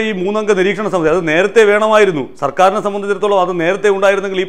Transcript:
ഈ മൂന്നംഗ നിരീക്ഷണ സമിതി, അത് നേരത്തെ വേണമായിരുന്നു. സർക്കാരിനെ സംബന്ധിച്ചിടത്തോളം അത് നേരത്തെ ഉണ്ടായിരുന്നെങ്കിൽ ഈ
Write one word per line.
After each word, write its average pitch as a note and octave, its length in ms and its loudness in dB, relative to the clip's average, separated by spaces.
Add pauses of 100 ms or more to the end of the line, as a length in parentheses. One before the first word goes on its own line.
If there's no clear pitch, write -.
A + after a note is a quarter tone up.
ഈ A3 40 -4 (100)
മൂന്നംഗ G#3 380 -2
നിരീക്ഷണ G3 340 -2
സമിതി, E3+ 220 0
അത് F#3 60 0 (100)
നേരത്തെ G3+ 400 2
വേണമായിരുന്നു. G#3 520 2 (180)
സർക്കാരിനെ F#3 440 0
സംബന്ധിച്ചിടത്തോളം G3+ 600 -2
അത് F3+ 80 -4 (100)
നേരത്തെ G3 340 0
ഉണ്ടായിരുന്നെങ്കിൽ G3 480 0
ഈ - 40 -12